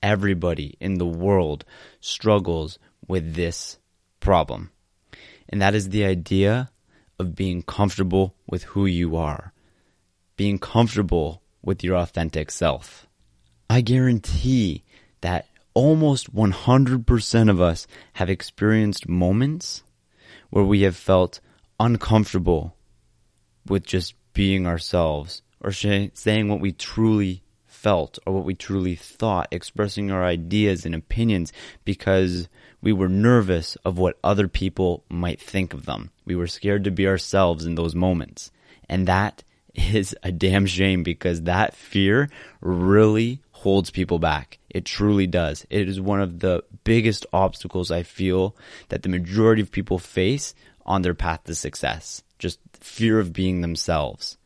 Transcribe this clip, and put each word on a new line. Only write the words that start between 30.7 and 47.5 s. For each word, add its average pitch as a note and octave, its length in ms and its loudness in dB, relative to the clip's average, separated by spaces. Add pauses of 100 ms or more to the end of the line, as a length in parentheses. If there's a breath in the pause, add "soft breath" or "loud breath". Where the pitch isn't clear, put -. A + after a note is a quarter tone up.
and E2+ 80 -6
opinions F#2+ 600 -2 (320 loud breath)
because F#2+ 640 0 (320 soft breath)
we G#2+ 100 2
were F#2+ 160 2
nervous G2 800 2
of F2+ 120 -2
what F#2 240 0
other G2 280 2
people F#2 600 -2
might F2 300 -4
think F#2+ 340 -4
of C#2 120 -12
them. A1 260 -8 (140)
We F2+ 100 -4
were F2 120 -2
scared G2+ 360 -2
to G2 80 0
be F#2+ 160 0
ourselves F2+ 580 0
in E2+ 100 -4
those E2 200 -2
moments. F2 560 -2 (380 soft breath)
And F#2 180 -2
that F#2+ 360 0 (300)
is G2 500 0
a F#2+ 80 -6
damn F#2+ 340 2
shame F#2 380 0
because E2+ 400 -4
that F2 300 0
fear G#2 560 0 (300 loud breath)
really G#2+ 840 2 (100)
holds G2 400 0
people F2+ 280 -2
back. D2+ 400 -4 (100)
It - 140 -6
truly G2+ 440 2
does. E2 420 -2
It G2+ 180 -2
is F#2+ 140 -6
one G2 200 0
of F2 180 -4
the F2+ 240 0 (200)
biggest A2+ 480 2
obstacles F#2 600 -2